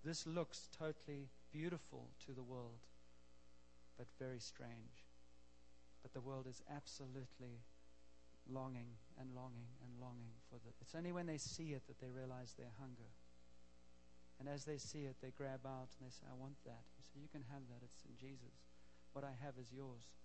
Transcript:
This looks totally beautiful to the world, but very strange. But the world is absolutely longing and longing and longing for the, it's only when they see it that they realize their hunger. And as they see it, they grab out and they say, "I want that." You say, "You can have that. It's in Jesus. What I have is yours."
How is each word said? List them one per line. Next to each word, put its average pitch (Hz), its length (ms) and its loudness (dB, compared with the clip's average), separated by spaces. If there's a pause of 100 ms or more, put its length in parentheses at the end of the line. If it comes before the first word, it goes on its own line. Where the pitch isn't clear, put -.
This 160 240 4
looks 165 500 6
totally 147 520 2 (220)
beautiful 151 560 4 (180)
to 139 80 -2
the 127 100 0
world, 120 360 0 (1160)
but 123 100 -2 (120)
very 127 200 6
strange. 117 680 -2 (960)
But 131 100 -4
the 131 80 2
world 131 260 4
is 127 220 -2
absolutely 127 920 0 (840)
longing 127 380 6 (320)
and 131 160 0
longing 123 320 0 (160)
and 123 160 -2
longing 120 320 -2 (180)
for 123 60 -6
the, 117 160 -4 (100)
it's - 140 -4
only 170 160 6
when 175 160 6
they 156 100 6
see 156 360 4
it 131 140 2
that 131 120 -6
they 127 100 0
realize 127 480 0
their 123 220 -2
hunger. 120 320 -4 (1300)
And 135 80 2
as 143 180 4
they 151 120 6
see 147 260 2
it, 135 180 4
they 131 100 0
grab 135 340 2
out 131 320 2
and 131 100 -4
they 123 60 -4
say, - 160 -8
"I 127 60 -2
want 131 280 -2
that." 117 220 -6 (120)
You - 60 -8
say, - 160 -8
"You 151 80 -4
can 151 140 0 (100)
have 139 180 -2
that. 120 140 -6
It's - 220 -8
in 120 100 -6
Jesus. 127 540 -6 (440)
What 139 120 6
I 139 80 2 (100)
have 139 140 2
is 123 160 -2
yours." 127 400 -2 (120)